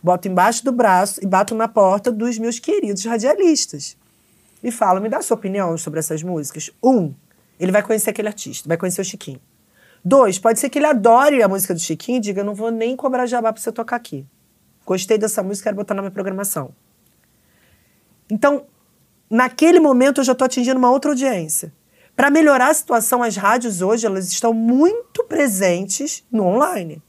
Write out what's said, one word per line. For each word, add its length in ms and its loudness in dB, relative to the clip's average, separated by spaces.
boto 240 0
embaixo 360 2
do 80 0
braço 520 2
e 20 -6
bato 300 0
na 120 -2
porta 440 2
dos 260 -4
meus 220 -4
queridos 460 -4
radialistas. 920 0
E 80 -4
falo, 300 0
"Me 80 -4
dá 120 -4
sua 140 -2
opinião 440 -4
sobre 200 -6
essas 220 -6
músicas." 480 -8
Um, 280 2
ele 120 0
vai 100 4
conhecer 300 -2
aquele 160 -6
artista, 400 -12
vai 100 0
conhecer 240 -6
o 40 -6
Chiquinho. 340 -14
Dois, 320 4
pode 220 2
ser 100 -4
que 80 -4
ele 80 2
adore 560 4
a 60 4
música 260 -2
do 60 -4
Chiquinho 380 -6
e 40 -2
diga, 220 -4
"Não 100 -6
vou 160 -6
nem 260 -4
cobrar 300 0
jabá 260 0
pra 100 -10
você 100 -6
tocar 240 -6
aqui. 300 -10
Gostei 320 0
dessa 240 -2
música, 240 -6
quero 120 -2
botar 160 -6
na 80 -6
minha 100 -8
programação." 600 -6
Então, 340 0
naquele 500 4
momento 420 4
eu 40 0
já 100 2
tô 100 0
atingindo 320 0
uma 120 4
outra 220 2
audiência. 640 -4
Pra 140 2
melhorar 400 4
a 40 2
situação, 500 0
as 120 -4
rádios 460 0
hoje, 240 0
elas 260 -2
estão 220 0
muito 720 0
presentes 1040 -2
no 140 0
online. 640 -2